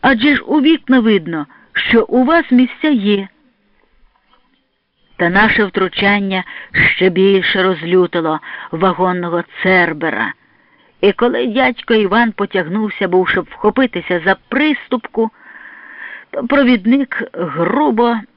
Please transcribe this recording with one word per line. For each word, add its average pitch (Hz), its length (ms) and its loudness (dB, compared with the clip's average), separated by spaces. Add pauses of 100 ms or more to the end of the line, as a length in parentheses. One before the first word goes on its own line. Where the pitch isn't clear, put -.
Адже 262 360 2
ж - 60 -6
у 285 180 0
вікна 269 400 2
видно, 170 460 0 (260)
що - 320 2
у 254 200 2
вас 320 260 2
місця 254 380 2
є". 202 400 0 (1900)
Та 170 140 0
наше 208 340 2
втручання 196 800 -2 (280)
ще - 380 2
більше 190 520 2
розлютило 170 800 0 (300)
вагонного 175 720 -2 (180)
цербера. 160 680 0 (680)
І 196 120 2
коли 240 340 -2
дядько 247 480 -2
Іван 214 380 0
потягнувся 196 760 -4
був, 180 200 -2
щоб 180 220 -4
вхопитися 202 760 -2
за 190 120 0 (120)
приступку, 254 840 -2 (1000)
то 240 160 -8
провідник 254 760 2 (100)
грубо 233 840 0 (200)